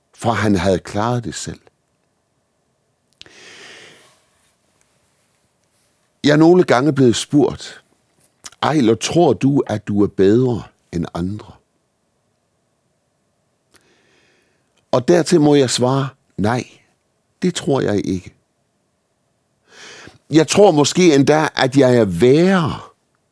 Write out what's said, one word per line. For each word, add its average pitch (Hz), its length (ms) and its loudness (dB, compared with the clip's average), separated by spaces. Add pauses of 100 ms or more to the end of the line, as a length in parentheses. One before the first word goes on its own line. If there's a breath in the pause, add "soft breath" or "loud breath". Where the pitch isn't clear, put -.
(160)
fra 117 160 -4
han 104 240 -2
havde 90 220 -2
klaret 117 460 -8
det 73 100 -12
selv. - 260 -14 (4000 loud breath)
Jeg 143 80 2
er 151 40 2
nogle 170 280 4
gange 135 280 0
blevet 131 240 2
spurgt, - 680 -4 (760)
"Ejler, 123 320 2
tror 156 380 0
du, 135 340 0
at 107 220 -8
du 104 140 0
er 101 40 2
bedre 107 560 0 (300)
end 87 220 -6
andre?" 101 380 -10 (3500)
Og 127 180 -2
dertil 170 320 2
må 147 140 4
jeg 135 160 2
svare, 135 380 -2 (280)
"Nej, 110 280 -4 (800)
det 180 120 -2
tror 135 260 -4
jeg 101 260 -4
ikke." 92 280 -8 (2000 loud breath)
Jeg 151 180 2
tror 202 220 4
måske 156 440 2
endda, 147 400 2
at 127 220 -2
jeg 127 200 4
er 117 80 4
værre 139 760 0 (520)